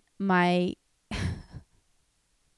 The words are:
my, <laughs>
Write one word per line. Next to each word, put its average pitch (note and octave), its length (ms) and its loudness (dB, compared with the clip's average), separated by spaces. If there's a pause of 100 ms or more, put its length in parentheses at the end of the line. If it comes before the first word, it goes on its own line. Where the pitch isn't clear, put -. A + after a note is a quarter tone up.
(180)
my, F3+ 560 2 (380)
<laughs> - 40 -8 (1400)